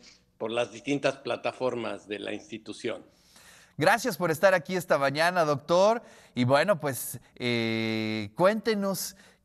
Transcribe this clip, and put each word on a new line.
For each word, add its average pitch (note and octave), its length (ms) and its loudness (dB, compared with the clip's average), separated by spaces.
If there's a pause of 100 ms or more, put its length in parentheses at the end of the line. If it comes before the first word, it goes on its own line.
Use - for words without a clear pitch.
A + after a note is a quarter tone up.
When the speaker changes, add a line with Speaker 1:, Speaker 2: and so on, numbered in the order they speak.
(380)
Speaker 1:
por A2 120 -6
las A#2+ 220 -2
distintas C#3 460 -2
plataformas A#2 880 -6
de G#2 100 -6
la G#2 140 -8
institución. G#2+ 720 -10 (720)
Speaker 2:
Gracias G3 400 2
por F3 140 0
estar F#3 240 4
aquí F#3 220 -2
esta E3+ 200 2
mañana, D#3 480 2
doctor. F3+ 560 2 (340)
Y B2 100 0
bueno, D3 360 4
pues, C3+ 400 -6 (160)
eh, A2 1000 -2
cuéntenos, G3+ 800 -2 (300)